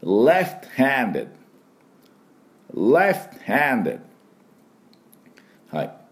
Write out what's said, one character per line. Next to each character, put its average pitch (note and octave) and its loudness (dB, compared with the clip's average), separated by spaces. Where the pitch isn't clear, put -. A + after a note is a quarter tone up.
う。 D#2+ -10
left-handed。 C3+ 0
left-handed。 C3+ 0
は D#2 -6
い。 - -8